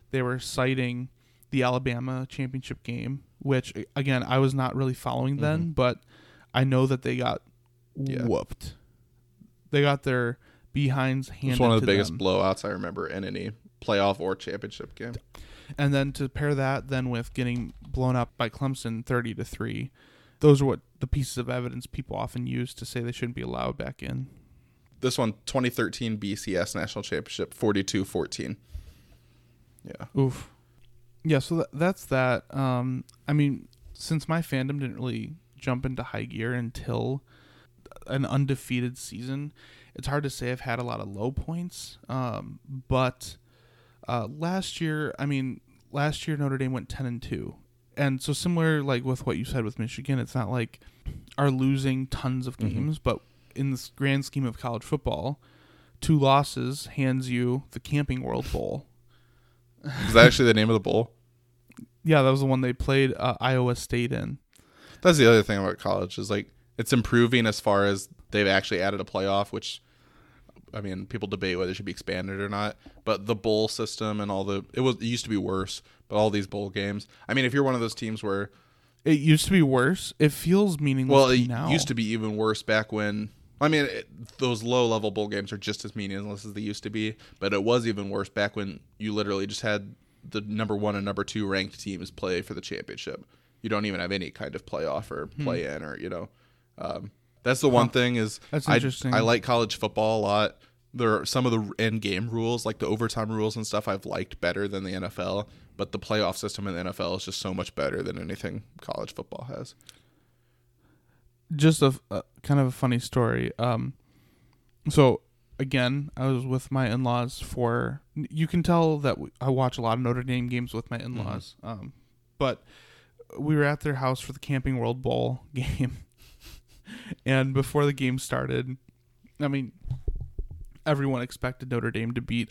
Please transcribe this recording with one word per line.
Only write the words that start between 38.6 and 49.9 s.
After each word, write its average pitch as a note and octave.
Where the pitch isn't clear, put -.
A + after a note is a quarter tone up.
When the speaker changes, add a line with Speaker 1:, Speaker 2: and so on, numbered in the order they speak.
Speaker 1:
season, C3+
it's -
hard D3
to C#3
say B2
I've B2+
had B2
a B2
lot A#2
of G#2
low G2+
points. -
Um, A#2
but, B2+
uh, A#2
last E3+
year, D#3
I C#3+
mean, C3+
last D3
year D3+
Notre C#3
Dame C3
went -
ten -
and A#2+
two. -
And C3+
so D3+
similar, D#3+
like, C3
with C3
what F#2
you G#2
said B2
with G#2+
Michigan, B2+